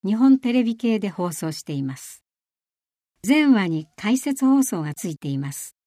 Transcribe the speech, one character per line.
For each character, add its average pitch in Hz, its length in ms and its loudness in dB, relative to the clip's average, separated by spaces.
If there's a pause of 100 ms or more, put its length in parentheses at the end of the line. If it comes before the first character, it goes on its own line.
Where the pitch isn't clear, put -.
日 202 100 0
本 262 240 6
テ 247 140 -2
レ 247 100 2
ビ 226 140 -2
系 220 240 0
で 202 80 -4
放 180 240 -4
送 160 180 -6
し - 140 -10
て 160 80 -10
い 139 100 -4
ま 135 140 -6
す。 - 260 -20 (1000)
全 285 280 4
話 202 140 4
に 156 300 -4
解 233 220 0
説 269 280 -2
放 269 160 4
送 185 200 -2
が 147 120 -6
つ - 140 -8
い 156 80 -6
て - 100 -10
い 139 100 -2
ま 139 140 -6
す。 - 240 -14 (120)